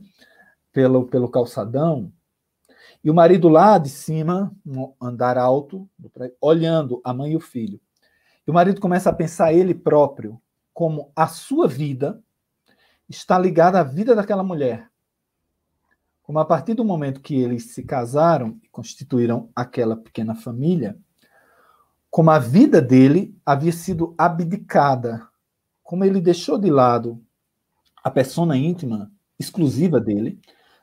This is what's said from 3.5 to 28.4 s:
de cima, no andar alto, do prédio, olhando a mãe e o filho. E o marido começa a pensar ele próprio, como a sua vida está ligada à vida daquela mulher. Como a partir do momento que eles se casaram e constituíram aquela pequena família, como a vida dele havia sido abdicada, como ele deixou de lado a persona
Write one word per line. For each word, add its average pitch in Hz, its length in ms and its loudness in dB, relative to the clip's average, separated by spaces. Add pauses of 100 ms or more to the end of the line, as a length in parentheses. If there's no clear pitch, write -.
de 143 120 -2
cima, 160 640 -6 (140)
no 131 340 -10
andar 123 380 -4
alto, 143 600 -2
do - 120 -20
prédio, 127 320 -16
olhando 156 640 0
a 123 100 -4
mãe 143 200 -6
e - 20 0
o 160 40 -2
filho. 110 400 -12 (680)
E 151 60 -6
o - 20 -2
marido 190 280 2
começa 180 280 -2
a 170 40 2
pensar 160 400 -2
ele 180 200 2
próprio, 147 680 0 (320)
como 160 420 -6
a 160 120 0
sua - 400 -4
vida 139 540 -6 (840)
está - 300 -2
ligada 180 420 4
à 165 40 4
vida 202 320 0
daquela 202 280 -2
mulher. 135 460 -6 (1300)
Como 151 160 -4
a 156 60 2
partir 165 280 -2
do 226 120 -2
momento 147 360 -4
que 147 140 -6
eles 123 380 -4
se 120 100 -14
casaram 131 800 0
e - 60 -20
constituíram 120 840 -4
aquela 120 400 -4
pequena 113 400 -8
família, 127 600 -4 (1120)
como 160 220 4
a 156 80 4
vida 151 420 4
dele 131 540 4 (100)
havia 147 260 0
sido 165 460 -6
abdicada, 156 1120 -2 (540)
como 185 240 -4
ele 196 160 0
deixou - 360 0
de 196 120 0
lado 120 520 2 (840)
a 127 60 -4
persona 143 460 -2